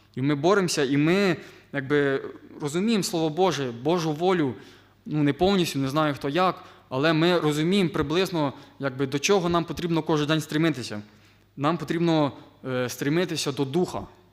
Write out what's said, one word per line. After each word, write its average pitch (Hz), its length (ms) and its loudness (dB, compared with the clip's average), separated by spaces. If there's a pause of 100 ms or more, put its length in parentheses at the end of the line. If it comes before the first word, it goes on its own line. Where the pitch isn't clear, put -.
(140)
І 127 80 -6
ми 143 120 2
боремося, 165 500 2
і 139 120 0
ми, 170 400 2 (360)
якби, 139 520 0 (360)
розуміємо 185 420 0
Слово 160 280 -2
Боже, 147 420 0 (100)
Божу 160 300 0
волю, 160 420 0 (520)
ну, 151 160 0
не 143 100 4
повністю, 180 460 2
не 135 100 -2
знаю, 147 260 0
хто 139 140 -6
як, 175 360 0 (240)
але 147 240 2
ми 170 260 4
розуміємо 160 520 2
приблизно, 156 640 0 (260)
якби, 135 280 -2
до 139 120 -2
чого 175 300 2
нам 170 160 2
потрібно 165 380 -2
кожен 151 240 0
день 156 140 0
стремитися. 147 600 -2 (540)
Нам 151 220 -2
потрібно, 160 540 0 (320)
е, 127 240 -2
стремитися 156 640 -2
до 139 120 -2
Духа. 135 420 -2 (260)